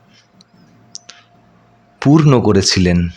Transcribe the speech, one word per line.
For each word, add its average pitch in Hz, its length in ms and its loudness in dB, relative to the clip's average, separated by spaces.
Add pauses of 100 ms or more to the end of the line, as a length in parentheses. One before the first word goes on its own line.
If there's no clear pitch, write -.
(2000)
পূর্ণ 143 400 2
করেছিলেন 92 760 0